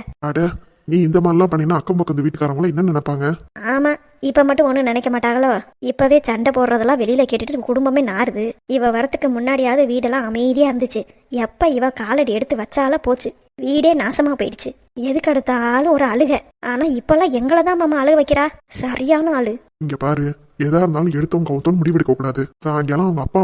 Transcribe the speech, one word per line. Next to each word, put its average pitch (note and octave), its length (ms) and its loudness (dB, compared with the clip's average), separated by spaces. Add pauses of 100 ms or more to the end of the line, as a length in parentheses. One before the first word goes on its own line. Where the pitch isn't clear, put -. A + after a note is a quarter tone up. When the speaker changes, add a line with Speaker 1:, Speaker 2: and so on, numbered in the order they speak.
(260)
Speaker 1:
அட, D3+ 220 0 (400)
நீ D#3+ 140 2
இந்த E3 180 4
மாதிரிலாம் E3+ 320 2
பண்ணினா D#3 280 2
அக்கம் F3+ 200 -2
பக்கத்து C#3+ 260 -2
வீட்டுக்காரங்களும் D3+ 460 -2
என்ன F3+ 180 0
நினைப்பாங்க? C#3+ 380 -2 (460)
Speaker 2:
ஆமா, D4 180 0 (360)
இப்ப C#4 160 4
மட்டும் C#4 240 2
ஒண்ணும் C4 220 0
நினைக்க A#3+ 200 -2
மாட்டாங்களோ? A#3+ 440 0 (360)
இப்பவே C#4 380 4
சண்டை A#3 240 0
போடுறதெல்லாம் B3 500 2
வெளியில B3 220 2
கேட்டுட்டு B3 460 -4
குடும்பமே C4 400 0
நாறுது. G#3 360 -4 (300)
இவ A#3+ 140 2
வரத்துக்கு B3+ 400 -2
முன்னாடியாவது B3+ 600 0
வீடெல்லாம் B3 400 -2
அமைதியா B3+ 400 2
இருந்துச்சு. A#3+ 320 -4 (440)
எப்ப E4+ 240 0
இவ B3+ 200 0 (120)
காலடி A#3+ 300 0
எடுத்து A3 240 -2
வச்சாலோ C4 500 -2
போச்சு. B3 260 -2 (260)
வீடே C#4 360 2
நாசமா C#4+ 400 0
போயிடுச்சு. B3 360 -6 (320)
எதுக்கு C4+ 280 -2
எடுத்தாலும் C4 640 0
ஒரு C#4 120 2
அழுக. B3 280 2 (320)
ஆனா B3 260 -2
இப்பெல்லாம் D#4 440 2
எங்களை C#4 260 2
தான் F4 180 0
மாமா D#4 200 0
அழுக D4 180 4
வைக்கிறா. C#4+ 260 2 (300)
சரியான D4 640 0
ஆளு. A#3 160 -2 (280)
Speaker 1:
இங்க C#3+ 160 -6
பாரு, C#3+ 300 0 (320)
எதா D3 220 2
இருந்தாலும் E3 360 0
எடுத்தவங்க D#3+ 340 -2
கவுத்தோன்னு E3 300 0
முடிவெடுக்க D#3+ 340 2
கூடாது. C3+ 300 -4 (180)
சாயங்காலம் D3+ 460 0
அவங்க D#3 160 -2
அப்பா F#3+ 200 0